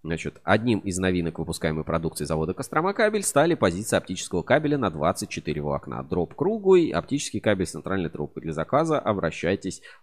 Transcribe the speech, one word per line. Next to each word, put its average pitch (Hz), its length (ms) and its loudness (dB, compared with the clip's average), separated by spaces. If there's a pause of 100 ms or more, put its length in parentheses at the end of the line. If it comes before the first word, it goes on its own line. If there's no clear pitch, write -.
Значит, 80 400 -6
одним 107 360 2
из 92 200 -4
новинок 90 400 0
выпускаемой 80 460 -2
продукции 80 400 -2
завода 80 300 0
Кострома 165 400 -4
Кабель 208 280 0
стали 165 320 4
позиции 98 420 0
оптического 90 460 -2
кабеля 147 360 2
на 107 120 2
двадцать 80 380 0
четыре 76 320 -4
волокна. 71 420 -4
Дроп 82 320 -2
круглый, 190 540 4
оптический - 520 -2
кабель 98 260 2
с - 60 -10
центральной 82 360 -2
трубкой. - 340 -6
Для 80 120 -6
заказа 139 440 2
обращайтесь 92 840 -2 (200)